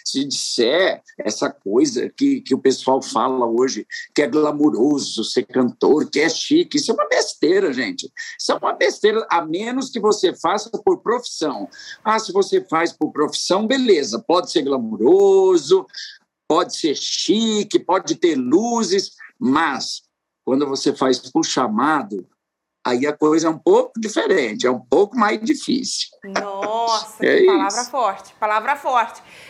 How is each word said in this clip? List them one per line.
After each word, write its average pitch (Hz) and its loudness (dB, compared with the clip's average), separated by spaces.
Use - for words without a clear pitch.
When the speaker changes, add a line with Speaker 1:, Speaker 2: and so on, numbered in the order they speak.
Speaker 1:
se 135 -4
disser 143 0
essa 127 -4
coisa 117 0
que, 139 0
que 131 -2
o - 0
pessoal 131 0
fala 127 -2
hoje, 113 0
que 147 2
é 143 2
glamuroso 147 0
ser - -2
cantor, 131 2
que - 0
é 165 2
chique, 160 0
isso 180 -2
é - 2
uma 605 -2
besteira, 190 0
gente. 113 -6
Isso - -6
é 285 0
uma - -4
besteira, - 0
a 170 0
menos 226 -4
que 240 -8
você 190 2
faça 202 -4
por 175 2
profissão. 147 -4
Ah, 220 0
se 214 -6
você 190 2
faz 165 -2
por 147 -4
profissão, 175 -2
beleza, 196 2
pode 175 0
ser 165 0
glamuroso, 160 4
pode 170 0
ser 156 -2
chique, 214 0
pode 175 0
ter 165 2
luzes, 190 0
mas 139 -2
quando 135 0
você 135 -2
faz 131 0
por - -2
chamado, 117 -2
aí 123 0
a 151 0
coisa 156 2
é - 0
um 156 -4
pouco 233 2
diferente, 185 0
é 123 2
um 123 -2
pouco 196 0
mais 220 0
difícil. - -4
Speaker 2:
Nossa, 208 -4
Speaker 1:
É - 4
Speaker 2:
que 370 6
palavra 240 2
Speaker 1:
isso. 240 -8
Speaker 2:
forte, 220 -4
palavra 220 0
forte. 262 -2